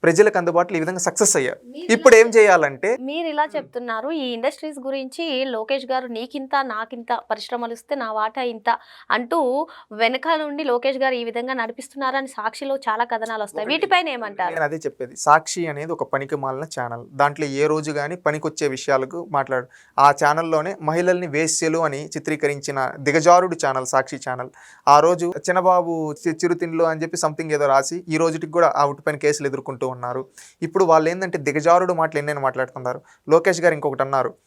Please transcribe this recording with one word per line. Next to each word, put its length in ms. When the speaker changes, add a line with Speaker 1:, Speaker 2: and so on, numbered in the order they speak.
Speaker 1:
ప్రజలకు 360
అందుబాటులో 380
ఈ 40
విధంగా 180
సక్సెస్ 380
అయ్యారు. 300
Speaker 2:
మీరు 260
Speaker 1:
ఇప్పుడు 220
Speaker 2:
ఇలా 120
Speaker 1:
ఏం 100
చేయాలంటే 640
Speaker 2:
మీరు 260
ఇలా 300
చెప్తున్నారు, 540
ఈ 220
ఇండస్ట్రీస్ 460
గురించి 680
లోకేష్ 400
గారు 220
"నీకింత, 440
నాకింత, 440
పరిశ్రమలు 420
ఇస్తే 220
నా 180
వాటా 300
ఇంత" 360
అంటూ 560
వెనకాల 480
నుండి 240
లోకేష్ 340
గారు 160
ఈ 100
విధంగా 300
నడిపిస్తున్నారని 720
సాక్షిలో 500
చాలా 280
కథనాలు 380
వస్తాయి. 240
Speaker 1:
ఒకటి, 80
Speaker 2:
వీటిపైన 340
ఏమంటారు? 440
Speaker 1:
నేను 120
అదే 120
చెప్పేది, 400
సాక్షి 500
అనేది 260
ఒక 100
పనికి 340
మాలిన 280
ఛానల్. 320
దాంట్లో 340
ఏ 200
రోజు 260
కానీ 240
పనికొచ్చే 520
విషయాలకు 640
మాట్లాడు. 360
ఆ 120
ఛానల్లోనే 680
మహిళల్ని 460
వేశ్యలు 520
అని 280
చిత్రీకరించిన 920
దిగజారుడు 580
ఛానల్ 200
సాక్షి 300
ఛానల్. 340
ఆ 120
రోజు 320
చిన్నబాబు 680
చి-, 60
చిరుతిండ్లు 500
అని 180
చెప్పి 140
something 360
ఏదో 140
రాసి 420
ఈ 80
రోజుకి 300
కూడా 300
ఆ 100
ఉట్టి 160
పైన 140
కేసులు 300
ఎదుర్కొంటూ 400
ఉన్నారు. 400
ఇప్పుడు 220
వాళ్ళు 260
ఏంటంటే 280
దిగజారుడు 540
మాటలు 260
ఎన్నైనా 220
మాట్లాడుతున్నారు. 600
లోకేష్ 320
గారు 140
ఇంకొకటి 280
అన్నారు 320